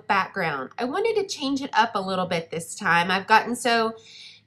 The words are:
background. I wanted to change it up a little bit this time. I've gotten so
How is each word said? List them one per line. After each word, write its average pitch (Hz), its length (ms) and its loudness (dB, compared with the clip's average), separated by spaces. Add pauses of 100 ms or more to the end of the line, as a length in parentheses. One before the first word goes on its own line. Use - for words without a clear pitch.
background. 165 680 -2
I - 60 -4
wanted 403 320 -2
to 392 180 -2
change 269 260 -2
it 269 140 -8
up 226 200 2
a 196 60 -2
little 185 240 -2
bit 170 260 -4
this - 240 -8
time. 175 360 2
I've 190 160 0
gotten 220 280 4
so 226 400 2 (520)